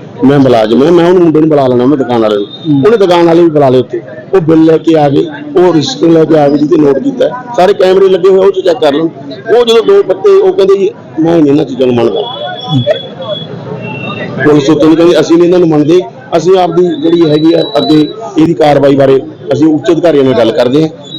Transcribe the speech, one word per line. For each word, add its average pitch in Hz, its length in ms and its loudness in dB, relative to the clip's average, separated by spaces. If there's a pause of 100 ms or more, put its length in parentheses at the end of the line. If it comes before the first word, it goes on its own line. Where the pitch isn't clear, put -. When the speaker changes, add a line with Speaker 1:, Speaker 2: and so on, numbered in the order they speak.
(240)
Speaker 1:
ਮੈਂ 139 140 4
ਮੁਲਾਜ਼ਮ 120 460 2
ਹਾਂ, 165 80 2
ਮੈਂ 170 140 2
ਉਹਨੂੰ 180 160 2
ਮੁੰਡੇ 156 180 2
ਨੂੰ 160 80 0
ਬੁਲਾ 143 180 2
ਲੈਣਾ, 123 200 0
ਮੈਂ 143 100 2
ਦੁਕਾਨ 120 240 -2
ਵਾਲੇ 107 160 0
ਨੂੰ। 101 100 -4
Speaker 2:
ਹੂੰ। 143 400 -2
Speaker 1:
ਉਹਨੇ 226 100 4
ਦੁਕਾਨ 175 300 2
ਵਾਲੇ 170 160 2
ਵੀ 165 80 4
ਬੁਲਾ 147 180 2
ਲਏ 127 100 2
ਉੱਥੇ, 127 220 -2 (340)
ਉਹ 190 60 4
ਬਿੱਲ 160 240 2
ਲੈ 160 140 2
ਕੇ 160 200 0
ਆ 147 100 2
ਗਏ, 139 180 0 (340)
ਉਹ 180 120 2
ਰਜਿਸਟਰ 151 340 -2
ਲੈ 165 180 4
ਕੇ 156 140 0
ਆ 147 100 2
ਗਏ 147 80 0
ਜਿਹਦੇ 151 200 0
ਨੋਟ 143 220 2
ਕੀਤਾ 131 260 -4
ਹੈ। 147 60 -2 (260)
ਸਾਰੇ 185 160 2
ਕੈਮਰੇ 190 360 2
ਲੱਗੇ 185 200 2
ਹੋਏ, 190 100 4
ਉਹ 190 120 2
'ਚ 190 140 -4
ਚੈੱਕ 170 160 0
ਕਰ 147 120 0
ਲਓ। 160 180 -2 (480)
ਉਹ 240 60 2
ਜਦੋਂ 226 200 2
ਦੋ 196 180 2
ਪੱਤੇ, 196 280 0
ਉਹ 196 220 2
ਕਹਿੰਦੇ 196 260 2
ਜੀ 196 120 -2 (300)
ਮੈਂ 165 160 2
ਨਹੀਂ 147 160 2
ਇਹਨਾਂ 151 120 0
ਚੀਜ਼ਾਂ 127 220 -4
ਨੂੰ 123 100 0
ਮੰਨਦਾ। 107 240 0 (2250)
ਪੁਲਿਸ 147 260 0
ਉੱਤੇ 156 160 0
ਨਹੀਂ 156 100 4
ਕਹਿੰਦੀ 170 240 2
ਅਸੀਂ 156 160 0
ਨਹੀਂ 175 100 2
ਇਹਨਾਂ 180 120 2
ਨੂੰ 175 100 2
ਮੰਨਦੇ, 156 320 2 (360)
ਅਸੀਂ 175 220 2
ਆਪਦੀ 175 280 0 (160)
ਜਿਹੜੀ 165 280 2
ਹੈਗੀ 156 240 2
ਆ 165 60 2 (160)
ਅੱਗੇ 147 320 0 (300)
ਇਹਦੀ 165 160 -4
ਕਾਰਵਾਈ 143 420 2
ਬਾਰੇ 135 240 2 (320)
ਅਸੀਂ 139 140 0
ਉੱਚ 156 240 0
ਅਧਿਕਾਰੀਆਂ 156 340 2
ਨਾਲ 131 80 2
ਗੱਲ - 200 0
ਕਰਦੇ 127 300 0
ਹਾਂ, 156 60 -2 (300)